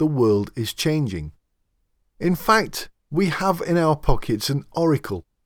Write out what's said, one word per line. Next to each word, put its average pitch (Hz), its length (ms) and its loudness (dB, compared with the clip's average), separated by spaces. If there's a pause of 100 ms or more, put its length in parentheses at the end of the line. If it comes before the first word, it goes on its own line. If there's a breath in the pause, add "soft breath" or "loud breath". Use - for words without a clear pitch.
the 156 80 2
world 110 480 2
is 113 180 -6
changing. 107 580 -4 (880)
In 175 160 2
fact, - 540 -2 (220)
we 180 160 0
have 185 340 -2
in 170 160 0
our 156 180 2
pockets 123 540 0
an 117 220 -4
oracle 147 520 -2 (220)